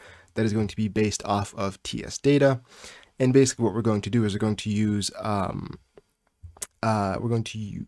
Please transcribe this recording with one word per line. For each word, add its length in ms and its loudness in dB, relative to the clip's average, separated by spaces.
that 100 0
is 80 0
going 160 0
to 80 -14
be 120 0
based 360 0
off 300 -2
of 280 -6
T 220 -8
S 140 -10
data. 420 4
And 140 4
basically 320 4
what 100 2
we're 80 -2
going 200 2
to 80 -6
do 140 2
is 80 0
we're 60 -2
going 180 0
to 140 -4
use, 400 0
um, 580 -4
uh, 380 0
we're 80 -4
going 160 0
to, 440 -10